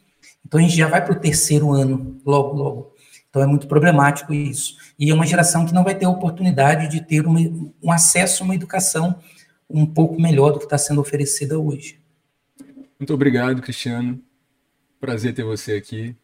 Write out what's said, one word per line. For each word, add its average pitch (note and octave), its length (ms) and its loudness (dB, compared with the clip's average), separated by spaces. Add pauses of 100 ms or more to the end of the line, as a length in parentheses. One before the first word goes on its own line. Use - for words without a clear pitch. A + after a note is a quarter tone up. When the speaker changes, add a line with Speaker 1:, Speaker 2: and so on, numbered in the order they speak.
(440)
Speaker 1:
Então, D#3 140 0
a E3 40 6
gente E3+ 140 4
já D#3 120 4
vai C#3+ 160 2
pro E3 100 0
terceiro D3 560 0
ano, C3+ 560 -2
logo, C#3+ 300 0
logo. - 360 -6 (360)
Então, C3+ 120 -2
é C#3 60 4
muito C#3+ 220 2
problemático D3 680 2
isso. - 420 -6 (220)
E D3 120 0
é D#3 40 4
uma E3 120 2
geração E3+ 380 2
que E3 80 -2
não F3+ 120 4
vai F#3+ 100 0
ter F#3 120 -2
a F3+ 40 4
oportunidade D3+ 800 0
de D#3 120 -4
ter D3+ 240 -2
uma, E3 140 2 (420)
um E3 120 0
acesso F3+ 500 2
a F#3 40 -4
uma F#3 100 -2
educação F3 580 -2 (540)
um D3+ 180 2
pouco E3 340 0
melhor D3+ 300 4
do C#3+ 80 -2
que - 100 -12
tá D3 80 -2
sendo C#3+ 240 0
oferecida C#3+ 560 -4
hoje. D3+ 440 -6 (1000)
Speaker 2:
Muito D3 160 -4
obrigado, B2+ 480 2
Cristiano. B2 580 -6 (800)
Prazer A2+ 320 -4
ter A#2+ 120 -6
você G#2+ 300 -6
aqui. A2+ 500 -10